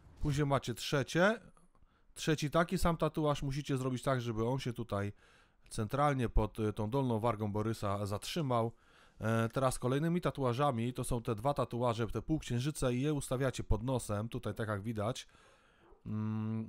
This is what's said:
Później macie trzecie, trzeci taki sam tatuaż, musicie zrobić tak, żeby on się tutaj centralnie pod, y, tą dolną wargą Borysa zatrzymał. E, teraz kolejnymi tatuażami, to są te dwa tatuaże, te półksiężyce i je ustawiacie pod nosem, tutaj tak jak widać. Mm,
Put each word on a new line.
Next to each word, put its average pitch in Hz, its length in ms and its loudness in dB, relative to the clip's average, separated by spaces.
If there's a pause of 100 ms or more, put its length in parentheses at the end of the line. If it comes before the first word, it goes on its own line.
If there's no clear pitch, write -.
(200)
Później 147 260 2
macie 127 280 2
trzecie, 170 680 2 (760)
trzeci 151 360 0
taki 170 280 2
sam 170 180 4
tatuaż, 151 460 0
musicie 139 340 -2
zrobić 131 260 -2
tak, 135 180 2
żeby 113 240 -2
on 131 140 0
się 127 140 -4
tutaj 101 400 -4 (560)
centralnie 135 600 0
pod, - 300 2
y, 107 140 2
tą 107 180 -2
dolną 123 300 0
wargą 107 320 0
Borysa 104 540 -2
zatrzymał. 117 680 0 (480)
E, 113 280 2
teraz 131 300 0
kolejnymi 156 420 0
tatuażami, 127 720 0
to 127 120 -4
są 120 180 -2
te 117 120 -2
dwa 127 200 0
tatuaże, 120 520 0
te 107 160 -4
półksiężyce 131 720 0
i 123 60 0
je 151 140 0
ustawiacie 131 500 -2
pod 107 180 2
nosem, 117 460 -2
tutaj 113 260 -4
tak 110 140 -4
jak 101 140 -2
widać. 110 460 -4 (760)
Mm, 110 640 -4